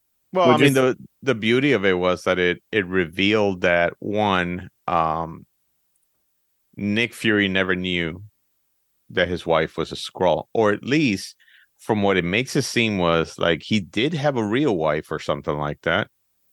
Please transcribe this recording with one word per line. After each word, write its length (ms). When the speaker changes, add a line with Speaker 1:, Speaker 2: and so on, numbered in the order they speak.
Speaker 1:
Well, 140
Speaker 2:
Would 80
Speaker 1:
I 20
Speaker 2:
you 80
Speaker 1:
mean, 80
Speaker 2:
th- 240
Speaker 1:
the, 100
the 120
beauty 360
of 140
it 120
was 280
that 140
it, 220
it 140
revealed 760
that, 380
one, 680
um, 600
Nick 380
Fury 340
never 260
knew 480
that 180
his 160
wife 320
was 160
a 20
Skrull, 580
or 200
at 100
least 540
from 260
what 140
it 80
makes 320
it 60
seem 340
was, 420
like, 240
he 160
did 340
have 220
a 80
real 320
wife 340
or 100
something 380
like 260
that. 260